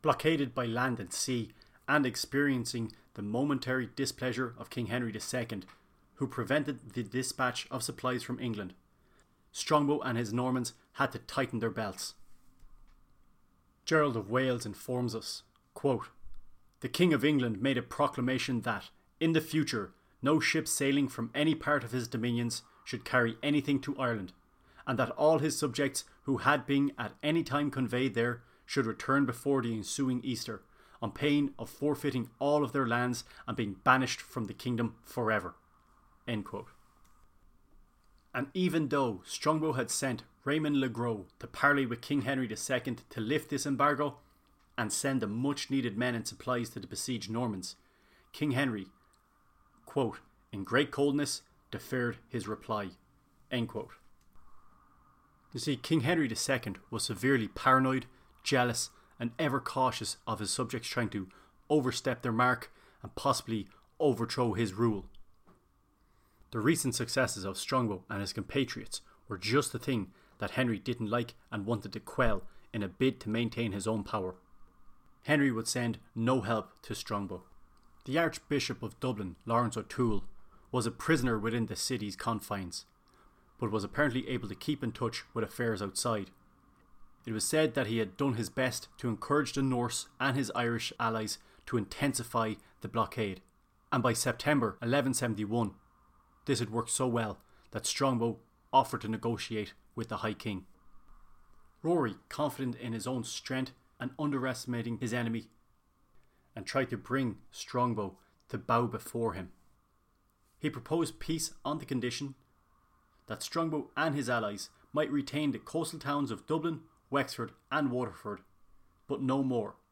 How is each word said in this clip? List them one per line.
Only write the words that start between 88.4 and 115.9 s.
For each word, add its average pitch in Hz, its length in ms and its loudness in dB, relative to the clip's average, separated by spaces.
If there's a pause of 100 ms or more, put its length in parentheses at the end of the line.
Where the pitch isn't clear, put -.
best 127 380 -2 (100)
to 123 100 -2
encourage 143 440 0
the 139 100 0
Norse 120 460 0 (100)
and 131 180 2
his 135 200 0
Irish 117 420 0
allies 113 400 0 (280)
to 123 100 0
intensify 113 800 0 (260)
the 101 80 -8
blockade, 113 520 -2 (520)
and 127 100 2
by 117 120 4
September 123 680 2
eleven 127 320 2
seventy-one, 110 600 0 (720)
this 127 120 2
had 120 120 0
worked 113 200 -2
so 131 160 2
well 113 320 0 (320)
that - 160 -6
Strongbow 117 520 2 (340)
offered 131 300 4
to 110 60 -4
negotiate 110 640 -2 (200)
with 113 140 -6
the 104 80 -4
High 107 180 -2
King. 98 300 -6 (1160)
Rory, 151 340 2 (120)
confident 135 480 -2
in 117 160 -6
his 110 140 -4
own 123 160 -2
strength 131 500 -6 (280)
and 127 180 -6
underestimating 123 800 -2
his 113 140 -2
enemy, 117 320 -2 (1120)
and 104 100 -10
tried 131 240 0
to 120 60 -4
bring 127 400 -2 (160)
Strongbow 113 640 -2 (320)
to 113 100 -6
bow 117 280 2
before 110 480 -4
him. 92 160 -8 (1080)
He 151 120 -2
proposed 156 500 -2
peace - 340 -4 (100)
on 151 140 -2
the 127 60 -10
condition 127 500 -2 (920)
that 104 160 -8
Strongbow 156 540 -2
and 147 180 2
his 127 140 -2
allies 110 420 -2 (220)
might 151 180 2
retain 143 420 0
the 127 60 -4
coastal 160 400 -4